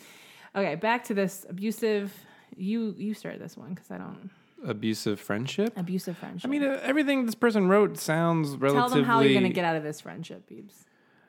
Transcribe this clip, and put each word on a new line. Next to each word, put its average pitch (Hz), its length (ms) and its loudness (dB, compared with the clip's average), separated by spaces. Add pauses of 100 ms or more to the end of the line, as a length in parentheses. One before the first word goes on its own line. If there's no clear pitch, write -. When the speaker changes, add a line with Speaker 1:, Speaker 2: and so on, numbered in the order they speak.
(560)
Speaker 1:
Okay, 185 200 0
back 226 300 0
to - 80 -2
this 196 360 -2
abusive, 208 640 -2 (420)
you, 214 420 -2
you 208 180 -4
started - 260 -10
this - 160 -14
one - 180 -12
'cause - 160 -14
I 180 60 -10
don't. 185 320 -12 (340)
Speaker 2:
Abusive 110 560 -2
friendship? 131 580 -2
Speaker 1:
Abusive 180 400 -4
friendship. 180 300 -10
Speaker 2:
I - 20 -2
mean, 285 140 0
uh, 269 180 0
everything 277 440 2
this 226 100 -2
person 214 320 4
wrote 190 300 6
sounds 160 600 2
Speaker 1:
Tell 143 320 4
them 190 140 4
how - 160 6
you're 139 140 8
gonna 131 100 6
Speaker 2:
relatively - 60 4
Speaker 1:
get 180 160 0
out 165 100 2
of 156 80 -2
this 151 180 -8
friendship, - 480 -14
Beebs. - 360 -20 (440)